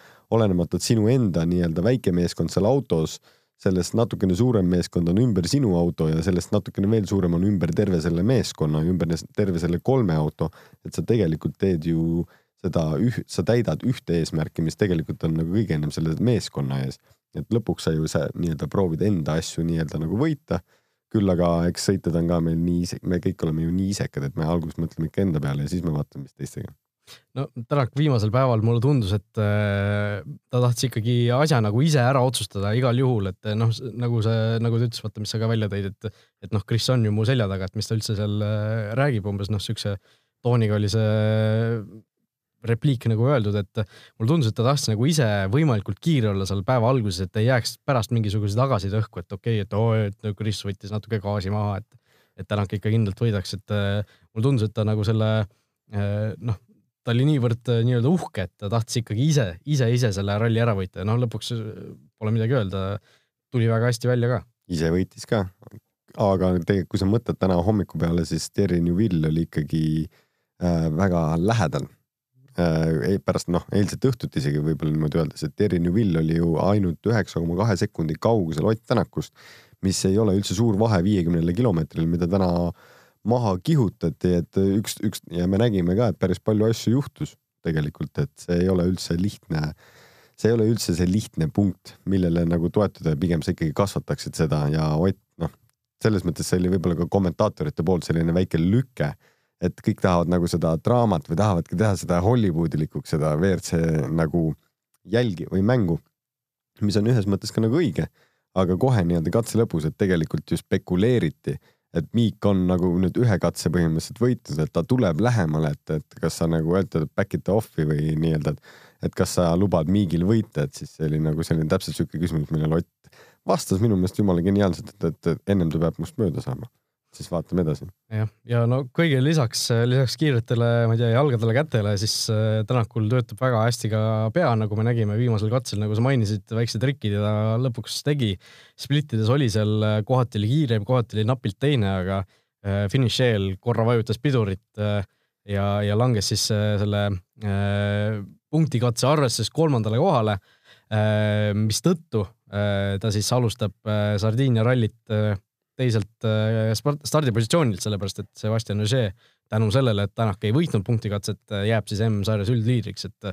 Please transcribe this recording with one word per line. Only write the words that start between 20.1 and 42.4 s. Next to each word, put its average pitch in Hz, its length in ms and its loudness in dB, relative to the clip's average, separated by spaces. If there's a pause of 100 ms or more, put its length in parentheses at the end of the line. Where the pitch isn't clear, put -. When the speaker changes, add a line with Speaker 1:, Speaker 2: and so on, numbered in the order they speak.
Speaker 1:
võita, 147 400 -2 (520)
küll 101 200 2
aga 85 380 2
eks - 180 -6
sõitjad 90 320 0
on 85 80 0
ka 85 160 0
meil 82 160 0
nii 87 240 0
ise-, - 240 -8
me 87 160 -2
kõik 92 200 -4
oleme 80 200 -2
ju 85 80 -2
nii 95 240 -2
isekad, - 320 -6
et - 80 -12
me 80 80 -2
alguses 82 320 -2
mõtleme 80 320 -6
ikka 98 160 -2
enda 80 160 0
peale 71 240 -4
ja 73 80 -6
siis 87 120 -4
me 78 120 -2
vaatame, 69 320 -8
mis - 80 -20
teistega. - 360 -10 (640)
Speaker 2:
No 135 80 -4 (260)
Tänak 139 240 0
viimasel 123 400 2
päeval 123 320 2
mulle 117 160 2
tundus, 123 320 2
et, - 240 -6
äh, 104 840 0 (260)
ta 127 140 0
tahtis 123 240 2
ikkagi 117 240 -2 (240)
asja 135 260 4
nagu 104 220 2
ise 151 180 4
ära 131 240 4
otsustada 104 480 -2
igal 123 240 2
juhul, 120 320 2
et, - 160 -10
äh, 107 80 -2
noh, 113 160 2
s-, 113 140 -4 (100)
nagu 120 320 -2
see, 113 380 0
nagu 117 160 0
ta 120 80 0
ütles, - 160 -10
vaata, 107 180 -10
mis 104 80 -8
sa 113 80 -4
ka 110 140 -2
välja 110 180 0
tõid, 98 220 -4
et, - 180 -2 (320)
et 101 140 -4
noh, 101 100 -2
Chris - 240 0
on 120 160 4
ju 104 80 2
mu 110 140 2
selja 123 240 2
taga, 95 160 -4
et 110 100 -10
mis 104 80 -4
ta 113 80 -2
üldse 110 240 -2
seal, 104 240 -2
äh, 107 560 -2
räägib, 120 320 0
umbes, 101 240 -4
noh, 98 80 -2
siukse 104 320 -6 (480)
tooniga 110 380 2
oli 104 100 0
see 110 880 2 (880)